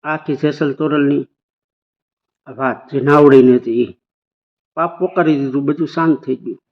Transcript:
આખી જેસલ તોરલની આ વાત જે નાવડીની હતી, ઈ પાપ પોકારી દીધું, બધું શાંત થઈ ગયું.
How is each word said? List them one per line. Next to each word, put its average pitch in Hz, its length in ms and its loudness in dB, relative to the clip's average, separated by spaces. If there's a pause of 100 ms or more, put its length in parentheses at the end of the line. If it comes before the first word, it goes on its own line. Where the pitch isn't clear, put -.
આખી 156 320 -8
જેસલ 147 380 -4
તોરલની 143 540 -2 (1160)
આ - 60 -20
વાત 127 400 -8
જે 139 100 -4
નાવડીની 135 540 6
હતી, 120 280 -2
ઈ - 180 -10 (720)
પાપ 170 260 -6
પોકારી 165 400 -2
દીધું, 139 260 -4
બધું 147 220 -4
શાંત 160 360 -2
થઈ 127 120 -6
ગયું. - 240 -14 (120)